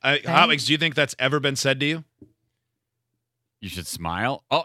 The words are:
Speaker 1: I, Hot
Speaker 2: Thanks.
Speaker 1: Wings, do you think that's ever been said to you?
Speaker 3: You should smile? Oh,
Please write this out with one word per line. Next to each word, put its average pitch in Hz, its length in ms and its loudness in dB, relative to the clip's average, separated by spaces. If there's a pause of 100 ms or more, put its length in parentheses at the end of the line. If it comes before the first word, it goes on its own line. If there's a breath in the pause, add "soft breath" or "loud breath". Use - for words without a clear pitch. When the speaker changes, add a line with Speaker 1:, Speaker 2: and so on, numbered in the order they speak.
Speaker 1:
I, 135 140 2
Hot - 60 -10
Speaker 2:
Thanks. 165 240 6
Speaker 1:
Wings, 147 200 0
do 147 60 0
you 156 40 2
think 156 180 -2
that's 147 240 0
ever 135 200 0
been 135 160 -2
said 135 260 0
to 143 40 0
you? 156 180 -4 (1600)
Speaker 3:
You 98 80 -14
should 85 180 -10
smile? 98 640 -4
Oh, 156 140 2